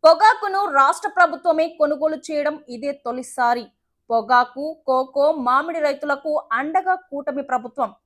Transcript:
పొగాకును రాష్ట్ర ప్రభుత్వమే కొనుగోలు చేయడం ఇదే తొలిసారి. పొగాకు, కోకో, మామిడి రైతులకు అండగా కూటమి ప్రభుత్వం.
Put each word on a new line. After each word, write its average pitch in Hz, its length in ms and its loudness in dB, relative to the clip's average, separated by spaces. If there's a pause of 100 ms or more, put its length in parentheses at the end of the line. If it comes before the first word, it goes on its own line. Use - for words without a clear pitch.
పొగాకును 392 560 4 (140)
రాష్ట్ర 285 360 2
ప్రభుత్వమే 330 560 2 (140)
కొనుగోలు 302 380 0 (100)
చేయడం 302 280 -4 (140)
ఇదే 247 220 -8 (140)
తొలిసారి. 240 600 -4 (440)
పొగాకు, 247 560 0 (220)
కోకో, 269 440 0
మామిడి 302 480 0
రైతులకు 294 540 -4 (180)
అండగా 330 440 -2
కూటమి 285 480 -8
ప్రభుత్వం. 247 460 -4 (160)